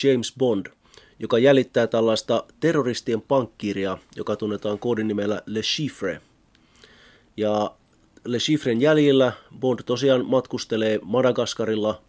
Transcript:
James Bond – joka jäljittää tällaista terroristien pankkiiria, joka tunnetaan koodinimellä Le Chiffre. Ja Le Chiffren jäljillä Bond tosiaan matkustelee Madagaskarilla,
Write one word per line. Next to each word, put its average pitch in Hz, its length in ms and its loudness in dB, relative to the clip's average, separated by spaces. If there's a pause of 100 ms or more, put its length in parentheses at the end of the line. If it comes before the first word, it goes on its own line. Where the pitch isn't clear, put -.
James 131 340 2
Bond – 120 280 0 (540)
joka 110 180 0
jäljittää 123 500 4
tällaista 113 560 0 (160)
terroristien 123 640 -2
pankkiiria, 98 760 -2 (180)
joka - 200 -6
tunnetaan 104 440 -4
koodinimellä 107 640 -2
Le 110 160 -6
Chiffre. 104 600 -6 (1160)
Ja 104 340 0 (540)
Le 120 120 -4
Chiffren 123 440 0
jäljillä 139 500 4 (280)
Bond 127 260 -2
tosiaan 127 400 2
matkustelee 110 800 -2
Madagaskarilla, 110 1040 -2